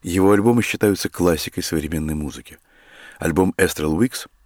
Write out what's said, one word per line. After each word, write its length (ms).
Его 260
альбомы 320
считаются 460
классикой 560
современной 500
музыки. 440
Альбом 380
«Astral 420
Weeks», 300